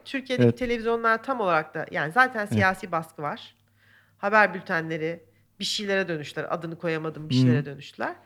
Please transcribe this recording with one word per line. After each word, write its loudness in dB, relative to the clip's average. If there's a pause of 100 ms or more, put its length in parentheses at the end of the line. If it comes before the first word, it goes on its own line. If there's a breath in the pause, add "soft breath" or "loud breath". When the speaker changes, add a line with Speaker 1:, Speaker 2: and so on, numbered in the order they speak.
Speaker 1:
Türkiye'deki 2
Speaker 2:
Evet. 4
Speaker 1:
televizyonlar 0
tam -4
olarak 0
da, -6
yani -2
zaten 2
Speaker 2:
Evet. -4
Speaker 1:
siyasi 2
baskı -4
var. -8 (640)
Haber 4
bültenleri -4 (360)
bir -6
şeylere -2
dönüştüler, -6
adını -6
koyamadım -4
bir 0
Speaker 2:
Hı. 6
Speaker 1:
şeylere 4
dönüştüler. -8 (100 soft breath)